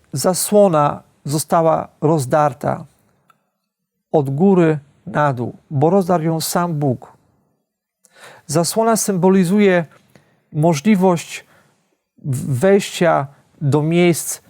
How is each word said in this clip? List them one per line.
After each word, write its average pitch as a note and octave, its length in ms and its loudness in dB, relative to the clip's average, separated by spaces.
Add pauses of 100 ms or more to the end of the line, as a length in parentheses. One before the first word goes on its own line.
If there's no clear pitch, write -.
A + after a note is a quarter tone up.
(120)
zasłona F3 920 0 (220)
została D#3+ 640 0 (120)
rozdarta D3 840 -2 (1300)
od C#3 180 0
góry E3 480 2 (280)
na D3 260 -2
dół, A#2 240 -8 (140)
bo D3+ 200 0
rozdarł F3+ 340 0
ją D#3+ 160 -4
sam F3 340 -4
Bóg. C#3+ 380 -4 (1300)
Zasłona G#3+ 500 0
symbolizuje F#3+ 880 2 (680)
możliwość F3 920 0 (800)
w-, C3 340 -4
wejścia E3 680 0 (340)
do D3 220 0
miejsc E3+ 680 0